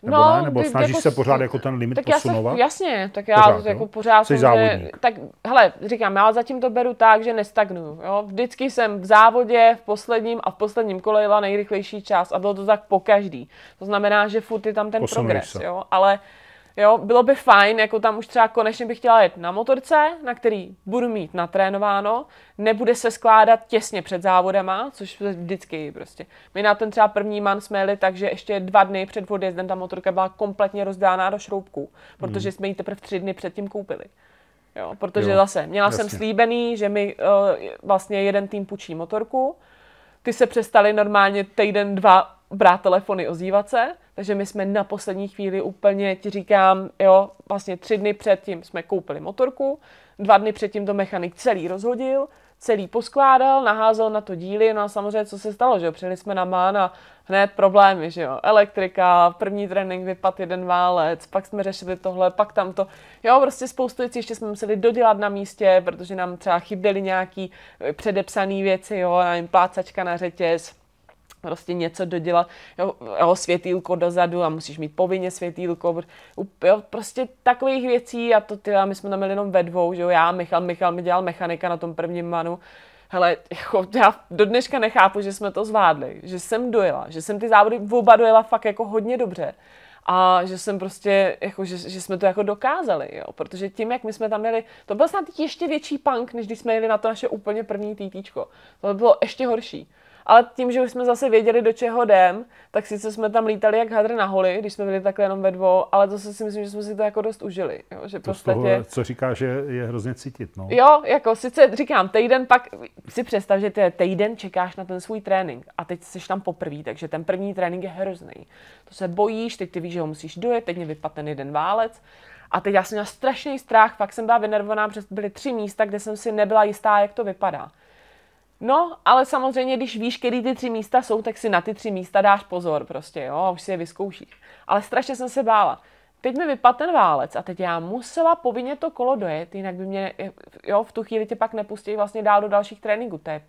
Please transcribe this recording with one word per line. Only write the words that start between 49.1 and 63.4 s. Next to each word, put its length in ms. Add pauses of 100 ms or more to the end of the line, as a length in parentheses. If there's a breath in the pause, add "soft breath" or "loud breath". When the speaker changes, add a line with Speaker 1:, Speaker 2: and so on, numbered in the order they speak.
Speaker 2:
motorku, 580 (400 soft breath)
dva 200
dny 140
předtím 340
to 80
mechanik 400
celý 340
rozhodil, 600 (300 soft breath)
celý 300
poskládal, 760
naházel 460
na 100
to 140
díly, 400
no 80
a 60
samozřejmě, 380
co 120
se 140
stalo, 260
že 80
jo, 60
přijeli 240
jsme 180
na 100
man 340
a 140 (320 loud breath)
hned 320
problémy, 540
že 120
jo, 200
elektrika, 960
první 300
trénink 380
vypad 340
jeden 240
válec, 600
pak 200
jsme 160
řešili 340
tohle, 340
pak 220
tamto, 340 (360 loud breath)
jo, 180